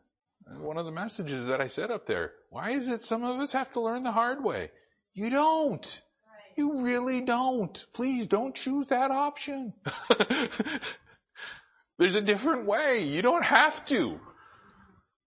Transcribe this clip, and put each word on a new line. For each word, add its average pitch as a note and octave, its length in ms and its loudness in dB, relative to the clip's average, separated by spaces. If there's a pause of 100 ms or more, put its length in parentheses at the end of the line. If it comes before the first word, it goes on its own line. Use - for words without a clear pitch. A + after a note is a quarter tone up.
(480)
And C3+ 140 -16
one D3+ 140 -8
of E3+ 80 -4
the D#3+ 60 -8
messages D#3 560 -6
that C3 140 0
I C3 80 -2
said G3+ 240 -6
up G#3 140 -6
there, F2 260 0 (180)
"Why E3 200 -6
is B3+ 180 -2
it A#3 140 -2
some A3+ 200 -2
of B3 160 -2
us C#4 140 -4
have C4 220 -2
to B3 60 -2
learn A#3 220 -2
the B3+ 80 -2
hard A#3+ 320 0
way?" A2 300 -2 (420)
You G#3+ 160 -4
don't. D4 720 2 (540)
You D4 240 0
really B3 400 0
don't. B3+ 720 0
Please B3 340 -2
don't A#3+ 300 0
choose C4+ 300 -2
that C4+ 260 2
option. C#4 680 -2
<laughs> - 1300 -2 (920)
There's F3+ 160 4
a G#3+ 60 4
different G#3+ 460 2
way. A#3+ 360 4
You D3+ 200 0
don't B3+ 220 4
have C#4 420 6
to. B2 340 0 (1080)